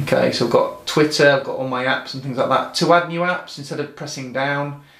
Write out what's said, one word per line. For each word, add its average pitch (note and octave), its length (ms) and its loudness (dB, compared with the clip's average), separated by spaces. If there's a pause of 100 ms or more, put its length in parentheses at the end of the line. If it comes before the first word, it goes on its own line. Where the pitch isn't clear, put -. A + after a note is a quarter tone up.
Okay, C3 280 2
so B2 140 0
I've A#2 60 0
got - 340 2
Twitter, D3+ 460 4
I've C3+ 120 2
got B2 140 -6
all C3 100 -4
my B2+ 160 -4
apps B2+ 300 -4
and C3 80 -10
things C3 160 -6
like B2+ 100 2
that. C3 280 0
To E3+ 180 4
add E3+ 160 4
new E3+ 120 -4
apps, F3+ 360 -4
instead C#3+ 220 -8
of - 160 -8
pressing C#3 360 -10
down, C#3+ 500 -4 (180)